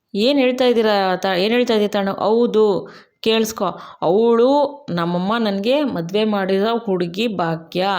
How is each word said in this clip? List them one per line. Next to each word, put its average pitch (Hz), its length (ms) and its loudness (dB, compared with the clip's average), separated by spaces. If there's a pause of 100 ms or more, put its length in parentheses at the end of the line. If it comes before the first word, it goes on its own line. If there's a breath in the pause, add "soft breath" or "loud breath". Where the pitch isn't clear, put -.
(160)
"ಏನ್ 262 240 2
ಹೇಳ್ತಾ 254 260 2
ಇದ್ದೀರಾ 214 500 2
ತ-, 185 220 -2
ಏನ್ 208 160 0
ಹೇಳ್ತಾ 240 200 0
ಇದ್ದೀಯ 208 140 2
ತಾಂಡವ್?" 196 280 -2
"ಹೌದು, 214 800 2 (260 loud breath)
ಕೇಳಿಸ್ಕೊ. 220 460 -2 (360 loud breath)
ಅವಳು 233 880 2
ನಮ್ಮಮ್ಮ 175 480 -2
ನನಗೆ 226 460 0
ಮದುವೆ 196 400 -2
ಮಾಡಿರೋ 202 540 0
ಹುಡುಗಿ 190 500 -2
ಭಾಗ್ಯ. 175 600 -4 (120)